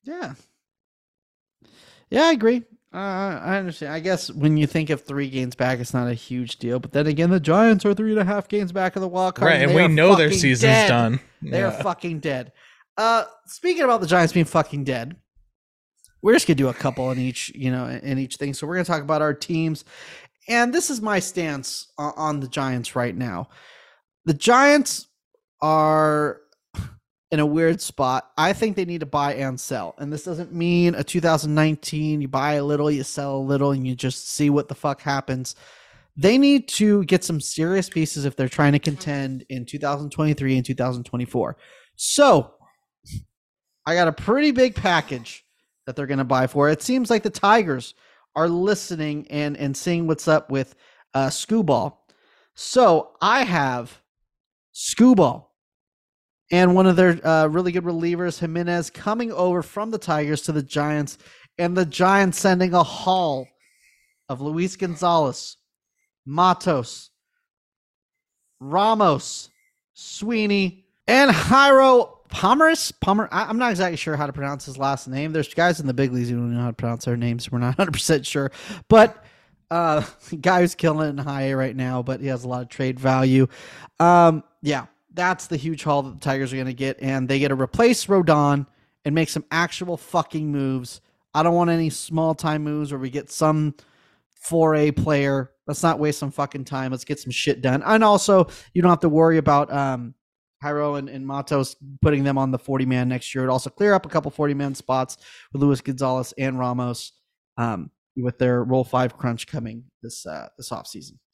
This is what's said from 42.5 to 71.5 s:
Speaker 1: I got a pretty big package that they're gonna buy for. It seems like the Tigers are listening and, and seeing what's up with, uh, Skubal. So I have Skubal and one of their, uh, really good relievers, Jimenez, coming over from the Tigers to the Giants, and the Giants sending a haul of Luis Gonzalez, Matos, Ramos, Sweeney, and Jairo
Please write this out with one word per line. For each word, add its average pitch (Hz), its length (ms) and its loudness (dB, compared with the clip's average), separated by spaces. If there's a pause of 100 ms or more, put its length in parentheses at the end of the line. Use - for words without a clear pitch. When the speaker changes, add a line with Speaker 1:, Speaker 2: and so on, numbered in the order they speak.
Speaker 1:
I 165 80 0
got 175 120 4
a 160 40 2
pretty 277 400 0
big 254 240 2
package 151 680 -2 (440)
that 127 80 -12
they're 143 120 -6
gonna 135 180 -2
buy 127 220 2
for. 147 220 2
It 151 140 -2
seems 254 260 -2
like 220 140 2
the 214 80 -2
Tigers 196 640 0 (400)
are 160 140 2
listening 170 840 -2
and, 147 260 -4
and 139 180 -4
seeing 170 300 -2
what's 160 220 -2
up 156 240 2
with, 135 240 -4 (400)
uh, 135 120 0
Skubal. 147 680 -2 (580)
So 196 680 2
I 233 220 2
have 135 560 -4 (760)
Skubal 208 680 4 (1080)
and 180 240 6
one 190 100 6
of 180 100 6
their, 170 320 4
uh, 156 200 4
really 180 240 0
good 175 120 -2
relievers, 170 560 -4
Jimenez, 175 520 -4
coming 226 400 -6
over 180 320 0
from 214 260 -8
the 220 80 -6
Tigers 151 460 -2
to - 80 -6
the 151 100 -2
Giants, 147 560 -4 (400)
and 175 180 -2
the 180 100 2
Giants 185 540 2
sending 185 360 2
a 175 80 6
haul 156 640 -2 (840)
of 131 120 -8
Luis 165 340 -4
Gonzalez, 165 840 -2 (680)
Matos, 165 840 0 (1500)
Ramos, 185 920 0 (440)
Sweeney, 202 920 -2 (220)
and 262 240 6
Jairo 262 800 6 (200)